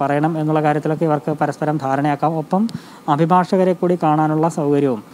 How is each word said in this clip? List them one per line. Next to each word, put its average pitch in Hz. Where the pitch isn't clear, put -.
പറയണം 151
എന്നുള്ള 156
കാര്യത്തിലൊക്കെ 151
ഇവർക്ക് 151
പരസ്പരം 151
ധാരണയാക്കാം. 147
ഒപ്പം 185
അഭിഭാഷകരെ 180
കൂടി 180
കാണാനുള്ള 156
സൗകര്യവും, 143